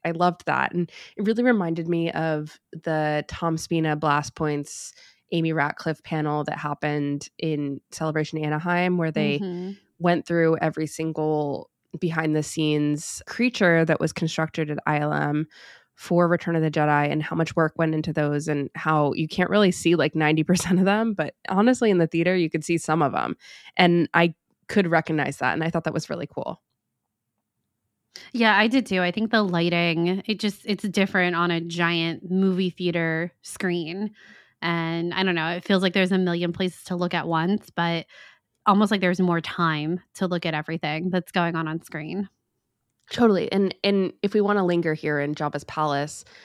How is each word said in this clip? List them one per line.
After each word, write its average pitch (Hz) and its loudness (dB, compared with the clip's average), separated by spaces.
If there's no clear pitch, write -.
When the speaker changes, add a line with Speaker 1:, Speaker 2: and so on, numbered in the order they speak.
Speaker 1:
I 170 -2
loved 170 0
that. 135 0
And 175 -2
it 196 -2
really 226 0
reminded 175 2
me 170 0
of 156 -4
the 151 -2
Tom 165 -4
Spina 160 -2
Blast 147 0
Points, 147 -6
Amy 165 0
Ratcliffe 151 -4
panel 151 -2
that 151 -6
happened 147 -4
in 147 -4
Celebration 156 -4
Anaheim, 175 0
where 165 0
they 151 0
Speaker 2:
Mm-hmm. 180 -6
Speaker 1:
went 175 2
through 165 2
every 156 -2
single 151 -4
behind 160 0
the 156 2
scenes 151 -2
creature 180 2
that 160 2
was 156 -2
constructed 156 -4
at 147 -6
I 151 2
L 147 0
M 147 0
for 175 2
Return 170 0
of 160 2
the 156 0
Jedi 147 2
and 151 0
how 160 -6
much 165 -2
work 160 2
went 160 2
into 156 -2
those 147 0
and 147 -2
how 151 2
you 156 -2
can't - 0
really 208 4
see, 170 2
like, 160 2
ninety 156 2
percent 180 2
of 190 4
them, 214 2
but 156 -6
honestly, 226 4
in 180 4
the 165 4
theater, 165 0
you 170 2
could 156 -4
see 170 0
some 160 0
of 131 0
'em. 62 -4
And 175 4
I 170 2
could 196 2
recognize 156 0
that, 127 0
and 165 -2
I 165 -2
thought 170 -4
that 160 -4
was - -6
really 170 -8
cool. - -10
Speaker 2:
Yeah, 226 4
I 214 6
did 247 2
too. 185 0
I 175 2
think 214 -2
the 220 4
lighting, 170 0
it 214 -4
just, 202 -4
it's 202 -4
different 185 2
on 170 2
a 165 0
giant 170 -2
movie 185 2
theater 170 -2
screen. 180 -6
And 170 -2
I 190 0
don't 185 2
know, 160 -2
it 175 -6
feels 196 4
like 185 2
there's 185 2
a 190 2
million 175 0
places 185 -4
to 185 -6
look 175 -2
at 165 -2
once, 175 0
but 170 -2
almost 214 4
like 202 0
there's 180 2
more 175 2
time 160 -2
to 190 -2
look 175 -2
at 160 -2
everything 160 -4
that's 180 -2
going 170 0
on 160 -4
on 160 -6
screen. 165 -8
Speaker 1:
Totally. 208 2
And, 196 2
and 196 2
if 202 -2
we 214 4
wanna 202 2
linger 170 2
here 151 -2
in 147 -2
Jabba's 147 -4
palace, 147 -4